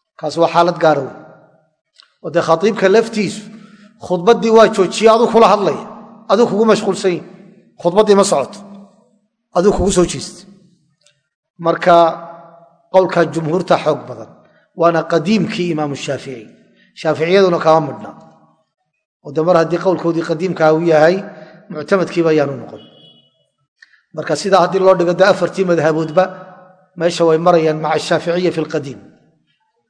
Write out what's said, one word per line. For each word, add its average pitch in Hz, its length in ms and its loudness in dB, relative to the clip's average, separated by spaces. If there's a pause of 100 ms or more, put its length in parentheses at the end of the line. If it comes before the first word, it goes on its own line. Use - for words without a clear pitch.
(180)
Kaas 151 180 -8
waa 165 160 0
xaalad 170 260 2
gaar 156 200 2
ah 139 40 -4
wey. - 140 -12 (1080)
Oo 165 80 -10
dee 160 120 0
khatiibka 180 460 0
laftiisu 208 540 0 (600)
khudbaddii 185 480 0
waa 220 180 6
joojiyey, 202 420 2
aduu 233 180 4
kula 226 200 4
hadlaya. 190 360 0 (440)
Aduu 214 180 2
kugu 202 180 -2
mashquulsan 208 480 0
yahay. 160 120 -8 (560)
Khudbaddii 202 340 2
ma 196 100 4
socoto. 147 340 -4 (960)
Aduu 185 180 2
kugu 190 200 -2
soo 180 120 2
jeestay. - 400 -10 (1160)
Marka 165 340 2 (1000)
qowlka 185 320 2
jumhuurta 165 520 -2
xoog 147 280 -4
badan. 113 240 -16 (480)
Waana 165 260 0
qadiimkii 170 640 -2
Imaamu 151 260 -6
Shaafici. 131 500 -12 (520)
Shaaficiyaduna 170 600 0
kama 160 220 4
midhna. 131 300 -10 (1120)
Oo 151 80 -16
dee 156 100 -2
mar 170 140 4
haddii 165 220 0
qowlkoodii 165 480 -2
qadiimka 165 460 -4
uu 160 100 0
yahay, 165 340 4 (520)
muctamadkiiba 165 600 -2
ayaanu 139 260 0
noqon. - 260 -18 (1300)
Marka 156 220 -4
sidaa 190 240 2
haddii 175 180 0
loo 190 160 4
dhigo, 175 200 0
dee 185 100 2
afartii 185 400 0
madhaboodba 160 600 0 (720)
meesha 170 280 -2
way 160 140 2
marayaan 160 420 2
maca 156 180 -4
Shaaficiya 170 540 -2
fil 160 160 -6
qadiim. 139 320 -10 (880)